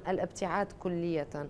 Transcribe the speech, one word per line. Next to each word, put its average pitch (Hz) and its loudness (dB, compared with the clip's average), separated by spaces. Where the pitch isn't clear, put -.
الابتعاد 185 0
كلية، 170 0